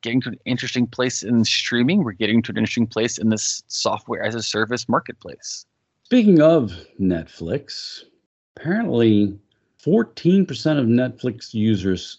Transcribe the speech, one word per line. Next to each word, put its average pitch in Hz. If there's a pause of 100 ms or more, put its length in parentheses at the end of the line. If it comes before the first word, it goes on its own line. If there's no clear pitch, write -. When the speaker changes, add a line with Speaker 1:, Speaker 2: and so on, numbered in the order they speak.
Speaker 1:
getting 120
to 123
an -
interesting 123
place 123
in 113
streaming. 139
We're 110
getting 110
to 113
an 98
interesting 117
place 113
in 110
this -
software -
as 110
a 110
service 113
marketplace. - (380)
Speaker 2:
Speaking 208
of 151 (260)
Netflix, - (540)
apparently 117 (400)
fourteen 190
percent 151
of 123
Netflix 120
users 98